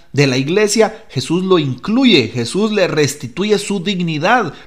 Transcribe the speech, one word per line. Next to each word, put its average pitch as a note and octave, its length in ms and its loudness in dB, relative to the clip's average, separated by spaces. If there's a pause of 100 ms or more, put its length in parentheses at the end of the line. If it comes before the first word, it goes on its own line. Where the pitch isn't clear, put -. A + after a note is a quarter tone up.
(120)
de C#3 160 4
la B2+ 100 0
iglesia, G3+ 720 0
Jesús D#3+ 340 -2
lo F#3 160 2
incluye, D#3+ 680 2
Jesús F3+ 460 -2
le F#3 160 2
restituye D3+ 680 -2
su G3+ 240 -4
dignidad. F3+ 720 -2 (140)